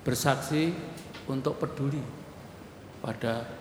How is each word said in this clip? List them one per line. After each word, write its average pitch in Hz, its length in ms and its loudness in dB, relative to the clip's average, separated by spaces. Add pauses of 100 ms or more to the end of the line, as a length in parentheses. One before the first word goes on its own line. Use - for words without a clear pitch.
Bersaksi 151 720 4 (560)
untuk 135 240 2
peduli 139 480 0 (960)
pada 113 480 0 (140)